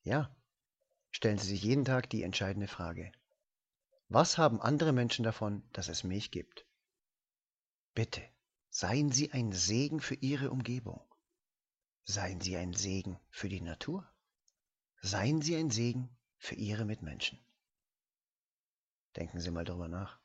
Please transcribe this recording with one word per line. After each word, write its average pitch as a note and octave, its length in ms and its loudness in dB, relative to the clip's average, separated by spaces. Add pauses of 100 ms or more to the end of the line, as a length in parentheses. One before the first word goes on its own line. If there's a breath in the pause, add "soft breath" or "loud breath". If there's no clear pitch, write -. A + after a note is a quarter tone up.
Ja, C#3 300 0 (760)
stellen G#2 280 2
Sie F#2+ 100 -2
sich G2 140 -2
jeden B2+ 220 4
Tag B2+ 260 2
die G#2+ 120 0
entscheidende G2 460 -2
Frage: E2+ 440 -8 (960)
„Was D#3 300 6
haben C3 220 6
andere D3 320 4
Menschen A#2+ 320 2
davon, G#2 380 0 (100)
dass F#2 160 -6
es E2+ 160 -6
mich F#2+ 260 -2
gibt?“ - 340 -10 (1300)
Bitte, - 280 -2 (480)
seien C3+ 400 2
Sie C#3 220 2
ein A#2 200 0
Segen A#2+ 480 2
für - 140 -4
Ihre C3+ 360 0
Umgebung. B2 520 -4 (1000)
Seien F#2 360 -4
Sie F2+ 160 -2
ein F2+ 160 -2
Segen F#2+ 460 -2 (120)
für - 180 -6
die F#2 120 -4
Natur. C#3+ 480 -6 (920)
Seien G2+ 420 0
Sie E3 140 2
ein D#3+ 140 2
Segen A#2+ 380 0 (300)
für - 160 -8
Ihre G#2+ 300 -2
Mitmenschen. F#2 540 -4 (1800)
Denken E2+ 240 -6
Sie F2 100 -4
mal E2+ 140 -4
drüber F2 240 -6
nach. F#2 360 -8